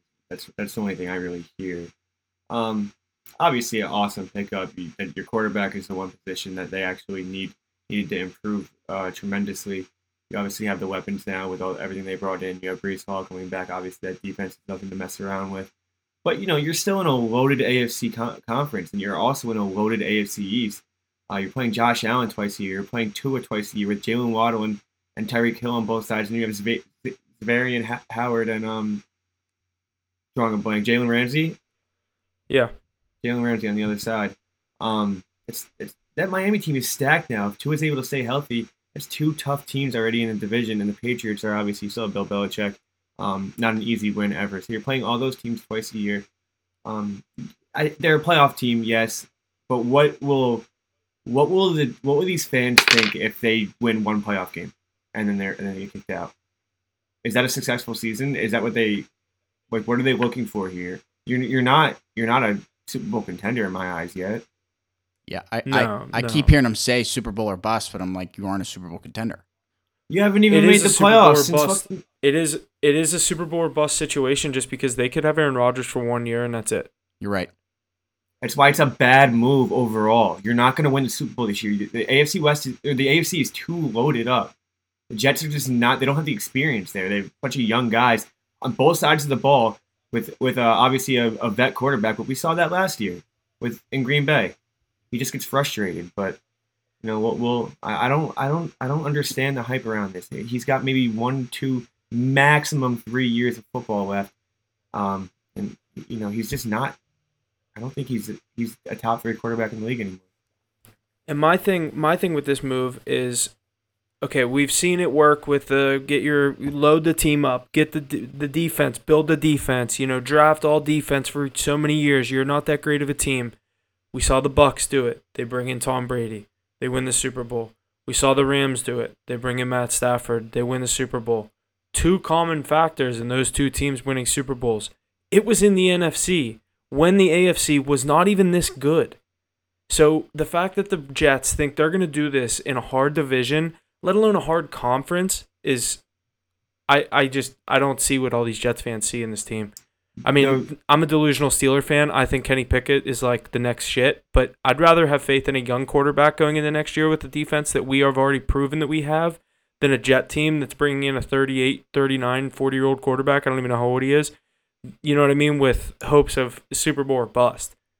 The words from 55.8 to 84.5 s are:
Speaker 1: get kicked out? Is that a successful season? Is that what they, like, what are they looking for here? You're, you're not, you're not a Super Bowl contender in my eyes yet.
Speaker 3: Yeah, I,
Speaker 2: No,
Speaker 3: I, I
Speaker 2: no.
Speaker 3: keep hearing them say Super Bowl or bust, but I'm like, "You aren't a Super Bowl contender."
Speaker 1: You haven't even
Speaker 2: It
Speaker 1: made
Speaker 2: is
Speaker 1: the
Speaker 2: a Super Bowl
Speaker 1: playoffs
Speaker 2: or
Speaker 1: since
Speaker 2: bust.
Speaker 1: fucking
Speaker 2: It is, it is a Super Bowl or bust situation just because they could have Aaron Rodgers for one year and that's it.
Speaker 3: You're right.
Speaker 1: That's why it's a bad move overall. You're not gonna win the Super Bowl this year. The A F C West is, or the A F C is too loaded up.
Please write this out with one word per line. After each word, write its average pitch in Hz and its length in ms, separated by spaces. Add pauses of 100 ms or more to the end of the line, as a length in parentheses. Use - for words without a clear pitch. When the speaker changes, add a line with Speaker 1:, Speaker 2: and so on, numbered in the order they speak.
Speaker 1:
get 98 120
kicked 98 180
out? 87 200 (960)
Is 113 80
that 123 100
a 127 60
successful 120 440
season? 113 440
Is 101 140
that 110 120
what 117 100
they, 107 300 (640)
like, 113 160
what 120 140
are 127 40
they 131 100
looking 117 320
for 98 240
here? 90 320 (240)
You're, 127 160
you're 127 200
not, 143 360 (180)
you're 113 120
not 123 160
a 101 160 (280)
Super - 180
Bowl 107 160
contender 101 440
in 92 80
my 92 180
eyes 87 240
yet. 95 280 (840)
Speaker 3:
Yeah, - 160 (100)
I, 117 140
Speaker 2:
No, 123 480
Speaker 3:
I, 117 60
I - 20
Speaker 2:
no. 117 80
Speaker 3:
keep 139 200
hearing 147 140
them 113 120
say 123 280
Super 110 300
Bowl 107 140
or 95 100
bust, 110 340
but 92 100
I'm 92 120
like, 92 240
"You 101 100
aren't 98 140
a 87 40
Super 92 220
Bowl 85 120
contender." - 440 (640)
Speaker 1:
You 170 140
haven't 208 240
even 170 180
Speaker 2:
It 165 40
Speaker 1:
made 208 80
Speaker 2:
is 202 80
Speaker 1:
the 202 40
Speaker 2:
a 190 40
Super 202 180
Bowl 226 100
Speaker 1:
playoffs 175 120
Speaker 2:
or 151 40
Speaker 1:
since 151 300
Speaker 2:
bust. 196 180
Speaker 1:
fucking 185 200 (180)
Speaker 2:
It 143 120
is, 156 280 (200)
it 147 140
is 165 180
a 170 60
Super 170 240
Bowl 165 160
or 165 80
bust 147 300
situation 139 560
just 131 160
because 131 260
they 123 140
could 151 160
have 151 120
Aaron 143 180
Rodgers 123 300
for - 160
one 120 240
year 117 200
and 120 80
that's 110 180
it. 101 220 (260)
Speaker 3:
You're 101 120
right. 92 180 (920)
Speaker 1:
That's 123 140
why 143 140
it's 147 100
a 151 60
bad 131 480
move 123 400
overall. 110 720
You're 117 80
not 123 240
gonna 151 120
win 135 140
the 120 60
Super - 240
Bowl 117 140
this 104 140
year. 104 300
The 113 180
A 139 120
F 147 80
C 190 100
West 147 260
is, 127 200
or 143 80
the 135 160
A 156 100
F 156 60
C 165 160
is 120 100
too - 240
loaded 120 540
up. 117 260 (540)